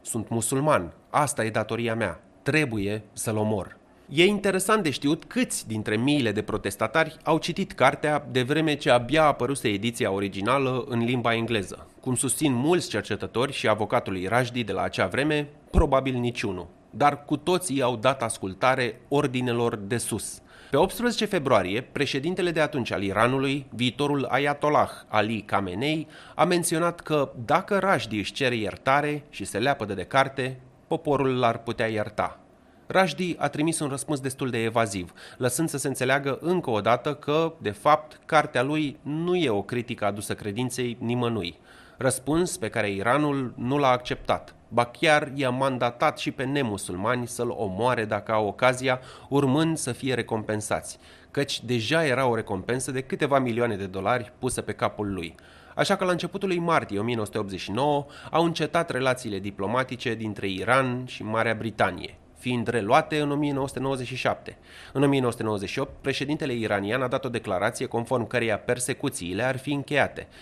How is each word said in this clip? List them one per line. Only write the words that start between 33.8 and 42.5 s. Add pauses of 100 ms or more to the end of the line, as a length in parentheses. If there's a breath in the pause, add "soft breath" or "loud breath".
un
răspuns
destul
de
evaziv, (240 loud breath)
lăsând
să
se
înțeleagă
încă
o
dată
că,
de
fapt,
cartea
lui
nu
e
o
critică
adusă
credinței
nimănui. (380 loud breath)
Răspuns